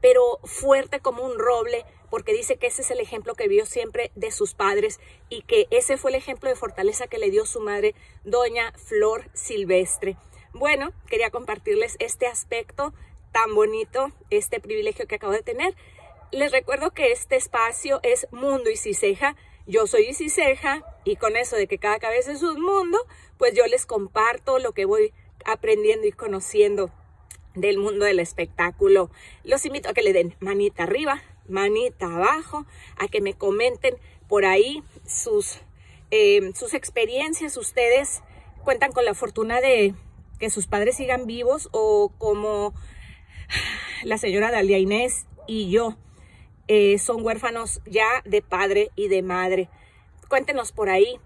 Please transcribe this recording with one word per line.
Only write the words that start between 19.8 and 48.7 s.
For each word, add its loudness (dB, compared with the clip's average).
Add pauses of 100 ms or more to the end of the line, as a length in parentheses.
soy 4
Isis -4
Ceja 2 (200)
y 0
con 0
eso -2
de 2
que -6
cada 0
cabeza -2
es -4
un -2
mundo, 2 (380)
pues 4
yo 6
les 0
comparto 0
lo -2
que -4
voy 2 (320)
aprendiendo 2
y 0
conociendo 0 (640)
del 0
mundo -2
del 4
espectáculo. 2 (320)
Los -2
invito -8
a -4
que 0
le 4
den 2
manita -2
arriba, -2 (280)
manita -2
abajo, 0 (320)
a -4
que -2
me -4
comenten 0 (320)
por 4
ahí 4 (240)
sus, -2 (540)
eh, 6
sus -8
experiencias. -4
Ustedes 0 (400)
cuentan 2
con 2
la 0
fortuna -2
de 4 (440)
que -4
sus -4
padres 0
sigan -4
vivos -2
o 2
como -2 (1300)
la -4
señora 0
Dalia 2
Inés 0 (220)
y -4
yo, 0 (760)
eh, 6
son -4
huérfanos -4
ya 0
de 0
padre 0